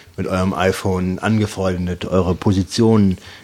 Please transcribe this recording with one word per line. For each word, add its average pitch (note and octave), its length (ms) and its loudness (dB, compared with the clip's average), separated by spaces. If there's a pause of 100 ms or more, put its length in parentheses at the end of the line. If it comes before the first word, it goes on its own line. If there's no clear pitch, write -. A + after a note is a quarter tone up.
(180)
mit - 100 -6
eurem F#2 260 0
iPhone F#2 680 -2
angefreundet, F#2+ 840 -2
eure F2 320 0
Position G2+ 800 2 (260)